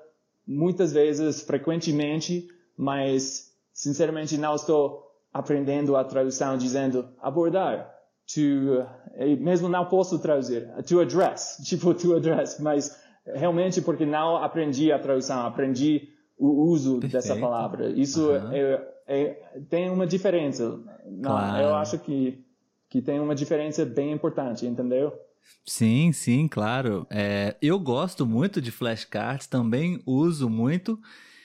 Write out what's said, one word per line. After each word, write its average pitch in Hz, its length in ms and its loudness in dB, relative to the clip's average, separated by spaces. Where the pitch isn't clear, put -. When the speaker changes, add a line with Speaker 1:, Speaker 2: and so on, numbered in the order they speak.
Speaker 1:
muitas 170 480 0
vezes, 147 500 2
frequentemente, 160 1080 -2
mas, 135 760 -2
sinceramente, 156 640 -2
não 151 200 0
estou 147 480 0
aprendendo 143 640 0
a 131 80 2
tradução 135 520 -2
dizendo 127 520 0
abordar, 160 720 -2
to, - 140 -4
eh, 143 200 2
mesmo 175 320 2
não 180 180 0
posso 185 320 2
traduzir, 123 500 -2
to 175 140 6
address, 151 640 0
<laughs> - 40 -12
tipo, 170 280 2
to 170 200 2
address, 151 480 0
mas 147 360 -2
realmente 175 560 0
porque 151 240 0
não 156 300 0
aprendi 151 560 0
a 135 60 4
tradução, 131 480 0
aprendi 135 600 0
o 139 100 4
uso 131 300 2
dessa 127 280 -2
Speaker 2:
Perfeito. 113 120 0
Speaker 1:
palavra. 117 500 -2
Isso 147 400 2
Speaker 2:
Aham. 123 240 0
Speaker 1:
é, 135 340 0
é, 139 640 -4
tem 180 220 0
uma 185 160 2
diferença. 160 640 0
Não, 98 240 -6
Speaker 2:
Claro. 104 340 0
Speaker 1:
eu 151 120 2
acho 151 220 -4
que, 131 460 -4
que 127 140 0
tem 143 180 -2
uma 151 140 0
diferença 151 500 -2
bem 143 280 -2
importante, 139 540 -4
entendeu? 127 460 -2
Speaker 2:
Sim, 127 460 4
sim, 131 360 2
claro. 110 640 -2
É, 101 520 -2
eu 160 160 2
gosto 151 480 -2
muito 151 340 0
de 117 100 -6
flashcards, 113 760 -4
também 131 600 0
uso 143 420 2
muito. 156 500 0